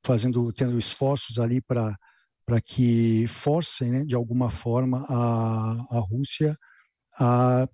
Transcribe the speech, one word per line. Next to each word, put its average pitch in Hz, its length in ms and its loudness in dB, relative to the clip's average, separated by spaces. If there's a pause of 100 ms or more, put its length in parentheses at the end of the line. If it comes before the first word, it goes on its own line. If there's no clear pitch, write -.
fazendo, 120 480 0
tendo 123 260 -2
esforços 135 600 -4
ali 120 220 0
pra, 110 360 -2 (500)
pra 117 140 2
que 117 680 2
forcem, - 600 -2
né, 135 140 0
de 131 100 -2
alguma 120 360 0
forma 127 580 -2
a, 117 880 -2
a 117 40 2
Rússia 135 580 -2 (600)
a 127 560 4